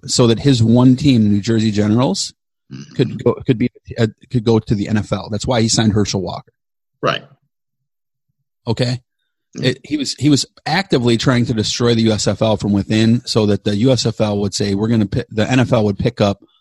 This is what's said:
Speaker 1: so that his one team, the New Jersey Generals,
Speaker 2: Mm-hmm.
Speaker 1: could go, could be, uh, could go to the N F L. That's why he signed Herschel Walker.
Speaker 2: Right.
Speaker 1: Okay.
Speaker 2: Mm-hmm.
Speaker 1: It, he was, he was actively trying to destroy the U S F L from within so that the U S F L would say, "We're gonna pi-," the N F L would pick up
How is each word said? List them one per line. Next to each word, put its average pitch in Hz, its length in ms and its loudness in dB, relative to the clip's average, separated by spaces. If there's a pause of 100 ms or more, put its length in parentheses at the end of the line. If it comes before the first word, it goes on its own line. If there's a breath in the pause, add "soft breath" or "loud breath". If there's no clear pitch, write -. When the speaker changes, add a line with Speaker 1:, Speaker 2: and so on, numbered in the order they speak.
Speaker 1:
so 123 200 2
that 113 140 2
his 127 220 2
one 123 340 4
team, 127 280 2
the 104 60 2
New 101 100 2
Jersey 110 300 0
Generals, 107 640 0 (360)
Speaker 2:
Mm-hmm. 135 260 -18
Speaker 1:
could 110 280 -2
go, 120 100 4 (120)
could 123 100 2
be, 120 140 -2 (280)
uh, 113 100 2 (220)
could 117 140 -2
go 113 140 4
to 110 160 -2
the 101 140 -4
N 107 100 0
F 98 120 -6
L. 101 200 -6
That's 110 160 -6
why 117 160 0
he 113 80 0
signed 110 240 2
Herschel 101 260 -2
Walker. - 320 -12 (480)
Speaker 2:
Right. - 220 -4 (1400)
Speaker 1:
Okay. 120 360 -2 (540)
Speaker 2:
Mm-hmm. - 80 -8
Speaker 1:
It, 127 200 0
he 151 120 -6
was, 135 220 -6
he 139 100 0
was 139 160 2 (220)
actively 139 500 0
trying 120 300 0
to 123 80 -4
destroy 120 400 0
the 113 80 2
U 110 100 2
S 101 140 -2
F 104 160 -2
L 110 160 0
from 104 140 -2
within 110 520 2
so 107 220 0
that 101 180 0
the 104 120 -2
U 127 160 2
S 117 120 0
F 113 160 -4
L 104 200 0
would 101 120 -4
say, 101 220 -4
"We're 107 140 -2
gonna 110 180 2
pi-," - 240 -6
the 107 200 -2
N 127 100 2
F 123 120 0
L 110 140 2
would 98 120 -2
pick - 220 -4
up 101 240 0 (160)